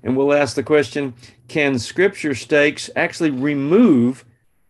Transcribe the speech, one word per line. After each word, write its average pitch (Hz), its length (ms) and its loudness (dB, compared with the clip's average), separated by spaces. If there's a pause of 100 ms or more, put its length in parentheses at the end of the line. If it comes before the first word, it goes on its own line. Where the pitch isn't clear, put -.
and 127 140 -4
we'll 139 160 2
ask 143 220 0
the 139 80 -4
question, 143 520 0 (340)
"Can 143 300 0
scripture 170 560 -2
stakes 147 600 0
actually 165 360 -2
remove 139 920 2 (460)